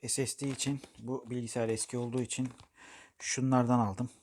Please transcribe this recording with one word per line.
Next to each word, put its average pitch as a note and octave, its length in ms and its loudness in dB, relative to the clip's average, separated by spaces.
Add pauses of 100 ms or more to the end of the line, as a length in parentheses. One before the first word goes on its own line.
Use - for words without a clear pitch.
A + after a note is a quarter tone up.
S C3+ 180 0
S - 140 -6
D C#3+ 100 -2
için C3+ 320 -2 (160)
bu A#2+ 320 -6
bilgisayar A#2+ 380 -2
eski A2+ 300 -2
olduğu A#2+ 240 -2
için B2+ 300 -2 (680)
şunlardan B2+ 600 4
aldım. A2+ 320 0 (120)